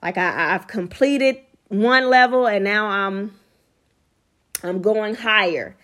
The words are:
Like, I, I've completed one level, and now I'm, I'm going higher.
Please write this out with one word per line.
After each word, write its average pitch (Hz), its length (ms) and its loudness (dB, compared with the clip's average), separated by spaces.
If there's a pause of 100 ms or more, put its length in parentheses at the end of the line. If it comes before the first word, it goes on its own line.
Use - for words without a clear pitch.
Like, 180 140 -6
I, 170 380 0
I've 185 120 -6
completed 262 720 0 (300)
one 247 400 2
level, 254 380 4
and 202 180 0
now 208 220 0
I'm, 196 480 -4 (1300)
I'm 185 180 -4
going 214 340 0
higher. 202 680 0